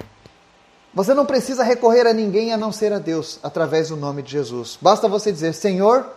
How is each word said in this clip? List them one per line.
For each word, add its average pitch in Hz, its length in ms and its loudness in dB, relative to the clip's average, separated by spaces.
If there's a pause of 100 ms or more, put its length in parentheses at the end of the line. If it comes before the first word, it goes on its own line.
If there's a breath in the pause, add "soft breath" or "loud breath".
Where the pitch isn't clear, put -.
(920)
Você 190 200 2
não 285 120 2
precisa 269 360 -2
recorrer 240 460 4
a 226 60 4
ninguém 220 400 -2
a 226 40 0
não 214 140 -4
ser 208 220 -2
a 202 60 -4
Deus, 160 440 -6
através 156 460 -2
do 156 80 -8
nome 143 240 -8
de 127 100 -14
Jesus. 123 480 -6
Basta 202 300 4
você 208 200 -2
dizer: 160 240 -2
"Senhor 202 640 2